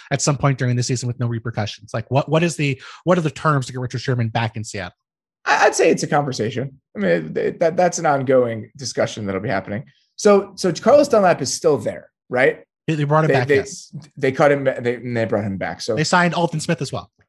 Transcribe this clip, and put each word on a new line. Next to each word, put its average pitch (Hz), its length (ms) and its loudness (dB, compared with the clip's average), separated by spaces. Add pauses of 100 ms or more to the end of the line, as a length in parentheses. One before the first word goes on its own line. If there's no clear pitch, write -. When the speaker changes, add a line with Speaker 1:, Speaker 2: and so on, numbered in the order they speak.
(120)
Speaker 1:
at 139 100 0
some 143 160 0
point 139 200 0
during 123 180 0
the 123 80 0
season 123 240 -4
with 120 120 -6
no 123 60 -2
repercussions? 113 680 -6
Like, 113 180 -6
what, 143 180 0
what 160 140 2
is 165 140 -2
the, 139 220 -2 (240)
what 180 140 2
are 175 40 2
the 151 100 0
terms 143 360 0
to 120 60 -12
get 127 60 -8
Richard 123 220 -6
Sherman 120 260 0
back 117 300 -2
in 107 60 -6
Seattle? 92 300 -10 (520)
Speaker 2:
I, - 200 4
I'd - 100 4
say - 140 4
it's - 140 0
a 147 40 -4
conversation. 131 720 -2 (160)
I - 40 -8
mean, 87 340 -2
th-, - 260 -2
that, 165 180 0
that's 175 200 2
an 165 80 -2
ongoing 127 720 2
discussion 113 500 -4
that'll 95 160 -2
be 104 80 -4
happening. 101 360 -4 (320)
So, 202 380 4
so 180 160 -2
Carlos 285 360 4
Dunlap 185 340 4
is 127 100 -4
still 151 260 2
there, 107 340 -8 (180)
right? 135 340 2 (220)
Speaker 1:
They, 160 80 0
they 147 120 -2
brought 151 180 4
him 151 60 2
Speaker 2:
They, 143 40 4
Speaker 1:
back, 127 140 2
Speaker 2:
they, 143 80 4
Speaker 1:
yes. - 400 -4 (220)
Speaker 2:
they 135 140 0
cut 147 200 4
him, 139 140 0
they, 123 300 -2
and 120 220 -6
they 113 80 0
brought 107 200 0
him 98 120 -4
back. 87 240 -8
So 90 140 -4
Speaker 1:
They 156 80 0
signed 175 320 2
Aldon 170 240 0
Smith 165 220 -4
as 139 100 -8
well. 98 180 -10 (200)